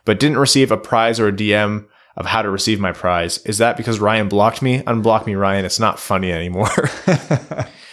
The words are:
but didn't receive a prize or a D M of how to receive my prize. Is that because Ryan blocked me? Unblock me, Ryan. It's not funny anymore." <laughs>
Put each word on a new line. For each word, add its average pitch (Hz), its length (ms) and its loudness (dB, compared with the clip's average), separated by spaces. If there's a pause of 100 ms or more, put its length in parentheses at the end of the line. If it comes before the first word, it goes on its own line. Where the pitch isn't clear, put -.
but 107 140 2
didn't 147 180 2
receive 131 340 2
a 104 60 2
prize 113 420 0
or 107 100 4
a 98 60 -2
D 104 160 0
M 104 360 0 (280)
of 92 120 -8
how 113 160 0
to 104 80 -2
receive 98 280 0
my 95 120 -2
prize. 87 480 -2
Is 107 180 -6
that 117 180 2
because 113 240 -4
Ryan 107 280 2
blocked 101 340 2
me? 131 220 0
Unblock 110 420 0
me, 107 80 -4
Ryan. 98 320 0
It's - 140 -6
not 110 200 0
funny 92 320 -2
anymore." 90 380 -2 (380)
<laughs> - 600 -2 (260)